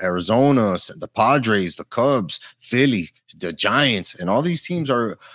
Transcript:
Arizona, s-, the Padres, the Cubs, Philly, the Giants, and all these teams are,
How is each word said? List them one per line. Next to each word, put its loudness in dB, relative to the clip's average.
Arizona, 2
s-, -4
the -10
Padres, 2
the -14
Cubs, -2
Philly, 0
the -6
Giants, 0
and -6
all 2
these -2
teams -4
are, -2